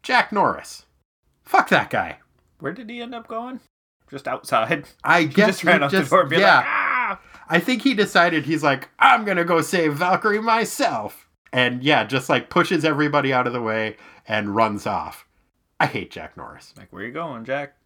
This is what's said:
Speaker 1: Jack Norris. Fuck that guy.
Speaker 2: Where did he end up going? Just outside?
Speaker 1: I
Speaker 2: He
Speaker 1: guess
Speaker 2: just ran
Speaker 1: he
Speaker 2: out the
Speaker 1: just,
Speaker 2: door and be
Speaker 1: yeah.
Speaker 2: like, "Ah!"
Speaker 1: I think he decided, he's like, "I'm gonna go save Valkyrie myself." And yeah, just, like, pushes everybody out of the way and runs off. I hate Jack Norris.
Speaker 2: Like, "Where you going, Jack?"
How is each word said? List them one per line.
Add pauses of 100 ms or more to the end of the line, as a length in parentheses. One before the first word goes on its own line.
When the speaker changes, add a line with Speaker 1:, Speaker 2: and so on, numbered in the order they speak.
Speaker 1:
Jack
Norris. (580)
Fuck
that
guy. (420)
Speaker 2:
Where
did
he
end
up
going? (500)
Just
outside? (180)
Speaker 1:
I
Speaker 2:
He
Speaker 1:
guess
Speaker 2:
just
ran
Speaker 1:
he
Speaker 2:
out
the
Speaker 1:
just,
Speaker 2:
door
and
be
Speaker 1:
yeah.
Speaker 2:
like,
"Ah!" (300)
Speaker 1:
I
think
he
decided,
he's
like, (100)
"I'm
gonna
go
save
Valkyrie
myself." (260)
And
yeah,
just,
like,
pushes
everybody
out
of
the
way (300)
and
runs
off. (540)
I
hate
Jack
Norris.
Speaker 2:
Like,
"Where
you
going,
Jack?" (100)